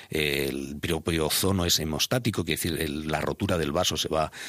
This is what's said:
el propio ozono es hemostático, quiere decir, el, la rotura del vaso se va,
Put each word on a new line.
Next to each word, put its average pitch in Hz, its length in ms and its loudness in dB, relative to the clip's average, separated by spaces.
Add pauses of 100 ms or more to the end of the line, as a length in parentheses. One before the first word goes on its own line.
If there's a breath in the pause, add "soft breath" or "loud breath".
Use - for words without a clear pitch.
el 69 720 -2
propio 80 460 0
ozono 95 380 2
es 85 140 4
hemostático, 95 640 0
quiere 80 180 -2
decir, 82 200 0
el, 78 260 -4
la 76 140 0
rotura 92 360 0
del 76 140 0
vaso 82 240 2
se - 140 -2
va, 78 220 2 (180 loud breath)